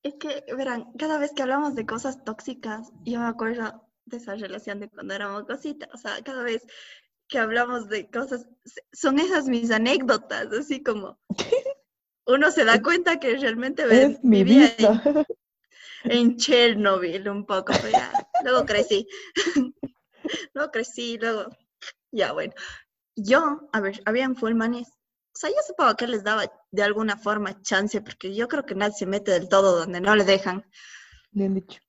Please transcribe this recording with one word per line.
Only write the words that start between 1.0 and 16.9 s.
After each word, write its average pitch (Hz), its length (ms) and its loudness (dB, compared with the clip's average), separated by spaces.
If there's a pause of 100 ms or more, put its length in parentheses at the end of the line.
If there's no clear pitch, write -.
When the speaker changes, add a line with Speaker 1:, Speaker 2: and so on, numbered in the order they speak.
Speaker 1:
vez 285 160 -2
que 285 80 -4
hablamos 277 320 -2
de 220 120 -6
cosas 254 380 -8
tóxicas, 226 680 -12 (120)
yo 233 160 -6
me 233 60 -4
acuerdo 226 640 -6 (160)
de 240 140 -14
esa 208 180 -12
relación 202 440 -10
de 202 100 -14
cuando 190 240 -12
éramos 202 300 -8
cositas. 294 500 -12
O - 20 -20
sea, 226 260 -10
cada 262 200 -10
vez 226 200 -6 (680)
que 277 100 -4
hablamos 233 500 -2
de 208 220 -8
cosas, 247 360 -8 (180)
se-, - 180 -20 (100)
son 277 260 0
esas 320 300 0
mis 233 220 0
anécdotas, 233 840 0
así 294 300 -6
como 208 360 -6 (120)
Speaker 2:
<laughs> 523 560 -4 (400)
Speaker 1:
uno 285 240 4
se 294 140 2
da 226 120 6
Speaker 2:
Es, 214 60 2
Speaker 1:
cuenta 339 380 0
que 262 160 0
realmente 262 500 -2
ve-, 233 220 8
Speaker 2:
es - 160 -4
mi 247 60 6
Speaker 1:
vivía 196 140 6
Speaker 2:
vida. 233 340 10
Speaker 1:
en, 220 120 8 (1160)
en 240 280 4
Chernobyl 202 920 2